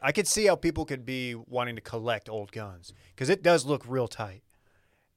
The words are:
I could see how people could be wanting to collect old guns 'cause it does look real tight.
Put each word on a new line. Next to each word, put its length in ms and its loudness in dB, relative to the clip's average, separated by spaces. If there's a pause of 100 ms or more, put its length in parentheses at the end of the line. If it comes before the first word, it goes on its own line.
I 100 2
could 160 0
see 200 4
how 100 8
people 260 -2
could 220 -8
be 300 -4
wanting 400 -4
to 60 -10
collect 460 -4
old 240 -8
guns 400 -12 (240)
'cause 140 0
it 140 2
does 220 6
look 220 -2
real 220 -2
tight. 320 -10 (760)